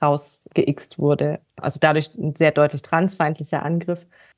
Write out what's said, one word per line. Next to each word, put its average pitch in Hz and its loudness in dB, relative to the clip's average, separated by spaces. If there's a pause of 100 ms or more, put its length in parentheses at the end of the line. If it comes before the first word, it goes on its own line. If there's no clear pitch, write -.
rausgeixt - -2
wurde. 147 0 (160)
Also - -8
dadurch 156 2
ein 147 -4
sehr 156 4
deutlich 147 2
transfeindlicher 160 -2
Angriff. 170 -4 (320)